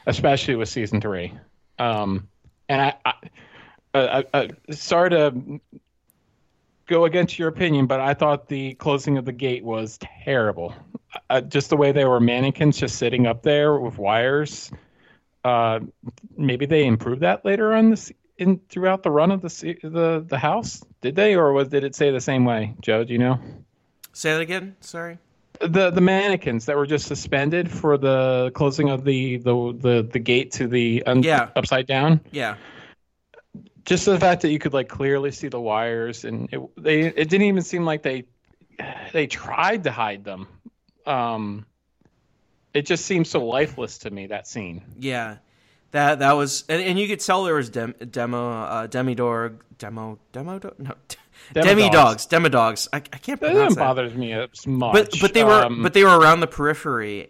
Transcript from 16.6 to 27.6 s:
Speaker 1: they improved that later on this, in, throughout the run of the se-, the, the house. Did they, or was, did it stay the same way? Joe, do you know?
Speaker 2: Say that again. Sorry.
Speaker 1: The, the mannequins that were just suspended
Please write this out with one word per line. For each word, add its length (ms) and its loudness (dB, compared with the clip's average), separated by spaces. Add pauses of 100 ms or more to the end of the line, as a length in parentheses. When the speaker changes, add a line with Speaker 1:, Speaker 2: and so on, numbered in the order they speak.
Speaker 1:
they 200 2
improved 360 0
that 240 0
later 280 0
on 160 6
this, 220 -2 (260)
in, 220 2 (100)
throughout 340 -2
the 80 0
run 200 4
of 100 -2
the 80 -10
se-, 340 -10
the, 440 -2
the 100 -6
house. 460 -4 (180)
Did 140 -4
they, 200 2
or 180 4
was, 160 0
did 140 0
it 120 -6
stay 160 2
the 100 -2
same 240 2
way? 360 -2
Joe, 220 0
do 100 -6
you 60 0
know? 200 2 (760)
Speaker 2:
Say 200 -4
that 80 -2
again. 400 -8
Sorry. 380 -14 (400)
Speaker 1:
The, 300 2
the 120 2
mannequins 680 2
that 100 0
were 80 2
just 220 -2
suspended 640 -2